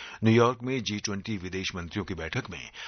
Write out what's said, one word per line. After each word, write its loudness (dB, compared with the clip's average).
न्यूयॉर्क 6
में -2
जी -4
ट्वेंटी -4
विदेश -4
मंत्रियों -4
की -6
बैठक -6
में -10